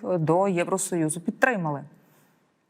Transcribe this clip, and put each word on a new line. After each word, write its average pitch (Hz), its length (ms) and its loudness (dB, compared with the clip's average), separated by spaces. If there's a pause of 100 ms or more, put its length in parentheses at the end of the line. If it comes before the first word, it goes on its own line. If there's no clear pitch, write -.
до 180 440 2
Євросоюзу 175 760 -2
підтримали. 175 600 -2 (880)